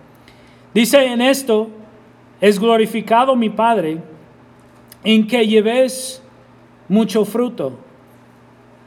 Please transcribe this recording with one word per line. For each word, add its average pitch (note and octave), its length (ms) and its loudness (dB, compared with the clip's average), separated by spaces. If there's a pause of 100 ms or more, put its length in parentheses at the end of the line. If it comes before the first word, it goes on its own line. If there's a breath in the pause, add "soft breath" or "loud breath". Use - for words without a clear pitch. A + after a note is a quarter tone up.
(720 loud breath)
Dice, A#3+ 320 4
"En A#3+ 160 -4
esto A#3+ 480 0 (720)
es G3 180 2
glorificado A3+ 760 0
mi A3 140 -2
Padre, F#3+ 480 -2 (1080)
en A3 220 4
que A3+ 200 0
llevéis A3 760 0 (680)
mucho G#3+ 360 0
fruto, G#3 540 -6 (1080)